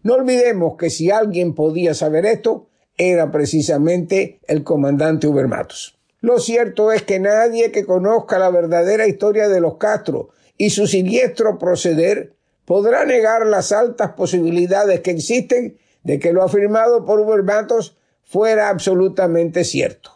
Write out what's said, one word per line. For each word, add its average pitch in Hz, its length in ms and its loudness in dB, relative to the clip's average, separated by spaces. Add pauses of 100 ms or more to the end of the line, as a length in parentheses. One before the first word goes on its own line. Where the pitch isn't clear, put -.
No 233 140 2
olvidemos 247 600 0
que 170 120 -2
si 165 220 -2
alguien 185 440 0
podía 160 380 0
saber 156 320 -2
esto, 220 420 -2 (300)
era 170 340 0
precisamente 156 1160 -2
el 151 180 -2
comandante 147 600 0
Uber 139 200 0
Matos. - 500 -10 (220)
Lo 240 200 2
cierto 220 520 0
es 220 120 0
que 190 180 -2
nadie 226 500 2
que 208 140 -2
conozca 196 520 0
la 185 120 2
verdadera 175 580 2
historia 208 400 0
de 190 140 2
los 165 160 -2
Castro - 520 -4 (280)
y 202 140 0
su 202 160 0
siniestro 214 720 0
proceder 170 760 -2 (320)
podrá 226 400 2
negar 226 400 2
las 208 260 0
altas 233 400 0
posibilidades 180 880 0
que 180 120 -4
existen 233 680 -2 (260)
de 143 160 -4
que 170 140 0
lo 185 100 4
afirmado 208 640 2
por 208 160 2
Uber 214 220 2
Matos 208 540 -2 (260)
fuera 214 440 0
absolutamente 180 960 0
cierto. - 520 -6